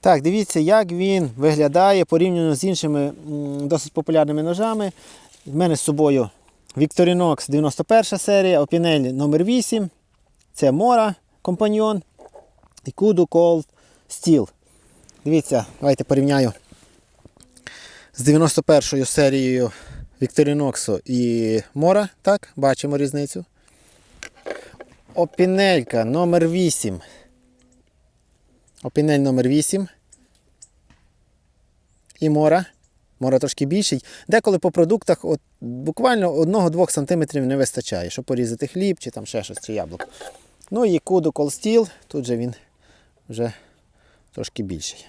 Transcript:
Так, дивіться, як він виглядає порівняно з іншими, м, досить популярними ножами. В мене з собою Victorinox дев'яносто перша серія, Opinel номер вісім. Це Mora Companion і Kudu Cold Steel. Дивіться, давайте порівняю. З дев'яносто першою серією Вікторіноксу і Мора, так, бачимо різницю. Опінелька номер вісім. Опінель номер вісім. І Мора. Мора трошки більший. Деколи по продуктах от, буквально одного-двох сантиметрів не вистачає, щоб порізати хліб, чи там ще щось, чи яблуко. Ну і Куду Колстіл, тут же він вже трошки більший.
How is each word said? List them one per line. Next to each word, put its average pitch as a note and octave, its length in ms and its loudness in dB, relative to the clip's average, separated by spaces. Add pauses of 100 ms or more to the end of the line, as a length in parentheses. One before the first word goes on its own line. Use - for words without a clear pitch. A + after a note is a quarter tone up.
Так, E3 200 4
дивіться, F#3 380 0
як F#3 320 2
він F3+ 460 0
виглядає D#3 680 4
порівняно E3 500 0
з C3 80 -6
іншими, D#3+ 380 -2
м, C#3+ 640 -8
досить D3+ 260 -4
популярними D#3 500 0
ножами. G3+ 480 -4 (540)
В C#3+ 100 -10
мене E3 200 2
з - 60 -6
собою C#3+ 480 2 (480)
Victorinox F3 720 2
дев'яносто D3 340 0
перша A3 340 2
серія, F#3 440 2
Opinel D3+ 500 0
номер D3 320 0
вісім. A3 460 0 (640)
Це C#3 180 2
Mora G#3+ 420 2 (300)
Companion G#3+ 580 0 (840)
і C#3 60 -8
Kudu F3+ 360 2
Cold E3+ 360 2 (460)
Steel. E3 380 2 (800)
Дивіться, C#3+ 400 0 (140)
давайте C#3 240 0
порівняю. C3+ 500 2 (1600)
З B2+ 80 -8
дев'яносто D3+ 400 4
першою C#3 420 2
серією B2+ 680 0 (500)
Вікторіноксу C#3+ 840 0
і A#2 560 0 (120)
Мора, F#3+ 360 2 (120)
так, - 340 0
бачимо C#3 420 -2
різницю. C#3+ 480 -4 (1700)
Опінелька F3 920 2
номер E3 440 2
вісім. D#3 520 -2 (1800)
Опінель D3 360 0
номер C3 280 2
вісім. D3+ 400 0 (2250)
І D#3 100 0
Мора. D3+ 360 2 (540)
Мора C3 200 2
трошки C#3 260 -2
більший. D#3+ 380 -2 (240)
Деколи G#3+ 320 2
по F3+ 120 0
продуктах F3 540 0
от, E3 140 -2 (220)
буквально D#3+ 720 -2
одного-двох E3+ 580 0
сантиметрів D3 540 -2
не C3+ 120 -2
вистачає, A2 520 -4
щоб B2+ 160 -12
порізати B2 420 -4
хліб, F#3 320 -4
чи - 120 -12
там G#2 140 -14
ще A2 180 -8
щось, - 180 -14
чи A2 120 -12
яблуко. F2 320 -8 (680)
Ну A#3 140 0
і F3 140 2
Куду E3+ 320 0
Колстіл, G#3 560 0 (200)
тут C#3 180 -8
же A#2+ 120 -4
він A#2+ 160 -6 (760)
вже A#2 240 -6 (800)
трошки - 320 -10
більший. F2+ 460 -10